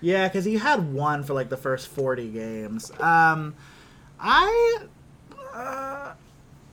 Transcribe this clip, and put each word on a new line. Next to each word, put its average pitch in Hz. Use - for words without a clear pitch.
Yeah, 190
'cause 190
he 220
had 208
one 143
for, 143
like, 131
the 131
first 131
forty 127
games. 110
Um, 160
I, 427
uh, 269